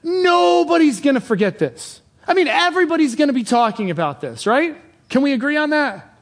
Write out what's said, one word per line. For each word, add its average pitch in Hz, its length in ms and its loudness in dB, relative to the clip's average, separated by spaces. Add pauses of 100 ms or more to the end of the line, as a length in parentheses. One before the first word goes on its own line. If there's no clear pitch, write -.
Nobody's 349 960 2
gonna 269 200 2
forget 196 400 -2
this. - 400 -6 (260)
I - 80 0
mean, 359 140 2
everybody's 330 680 0
gonna 285 180 0
be 247 120 -2
talking 220 480 0
about 147 280 -4
this, 117 240 -10
right? 285 320 0 (320)
Can 262 140 0
we 277 100 0
agree 269 240 -2
on 302 140 -2
that? 277 520 -4